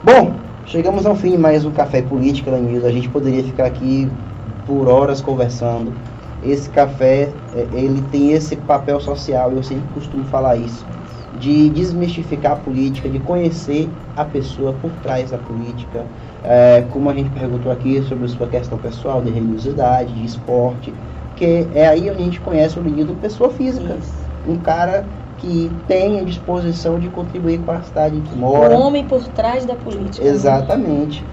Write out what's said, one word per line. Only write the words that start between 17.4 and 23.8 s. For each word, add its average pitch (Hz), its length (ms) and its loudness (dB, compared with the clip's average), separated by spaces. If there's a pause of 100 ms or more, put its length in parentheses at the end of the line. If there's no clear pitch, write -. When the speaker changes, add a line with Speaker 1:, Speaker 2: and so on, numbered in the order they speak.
Speaker 1:
aqui 135 380 0
sobre 123 200 -4
sua 120 180 -4
questão 120 320 -4
pessoal, 131 420 -4
de 120 100 -2
religiosidade, 120 840 0
de 113 100 -6
esporte, 123 720 -2 (420)
que 170 380 2
é 151 120 8
aí 170 240 4
onde 180 120 -4
a - 20 -2
gente 175 160 -2
conhece 160 380 0
o 170 40 -4
Lenildo 151 340 0
pessoa 226 340 0
física, 240 500 -4